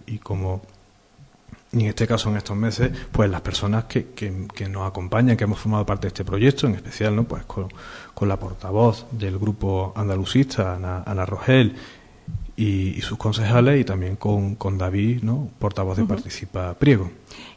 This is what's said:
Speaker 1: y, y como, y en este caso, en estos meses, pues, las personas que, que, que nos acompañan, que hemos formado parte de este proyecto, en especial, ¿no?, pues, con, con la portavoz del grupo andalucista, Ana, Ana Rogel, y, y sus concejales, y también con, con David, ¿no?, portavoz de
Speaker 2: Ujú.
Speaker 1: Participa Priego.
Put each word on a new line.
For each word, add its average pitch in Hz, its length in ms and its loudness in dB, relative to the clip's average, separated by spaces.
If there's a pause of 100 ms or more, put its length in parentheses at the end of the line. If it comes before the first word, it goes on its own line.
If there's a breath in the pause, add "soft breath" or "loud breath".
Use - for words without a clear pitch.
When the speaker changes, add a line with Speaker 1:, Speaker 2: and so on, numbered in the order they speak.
Speaker 1:
y, 117 80 -10
y 104 40 -8
como, 95 440 -4 (1120)
y 120 80 2
en 104 60 2
este 107 180 0
caso, 110 240 0
en 104 80 0
estos 101 180 -4
meses, 113 340 0 (220 loud breath)
pues, 104 160 4
las 85 140 -2
personas 107 420 -2
que, - 300 -4
que, 95 400 -6
que 101 160 -8
nos 95 180 -4
acompañan, 110 480 2
que 107 80 0
hemos 101 140 0
formado 107 260 0
parte 101 220 -2
de - 20 -2
este 92 160 -6
proyecto, 113 440 4
en 101 80 2
especial, 107 380 -2
¿no?, 113 100 2
pues, - 200 -6
con, 95 220 -8 (480 loud breath)
con 101 160 0
la 98 80 0
portavoz 101 720 2
del 98 280 -4
grupo 95 560 0
andalucista, 98 840 0
Ana, 92 280 -4
Ana 95 220 -2
Rogel, 117 480 4 (840 loud breath)
y, 98 340 0
y - 100 -6
sus 110 180 -6
concejales, 120 600 4
y 117 40 2
también 95 300 -2
con, 101 400 0
con 98 240 -2
David, 101 460 0
¿no?, 120 340 -2
portavoz 95 380 -2
de 226 80 2
Speaker 2:
Ujú. 190 100 0
Speaker 1:
Participa 90 600 -6
Priego. 107 360 4 (460 loud breath)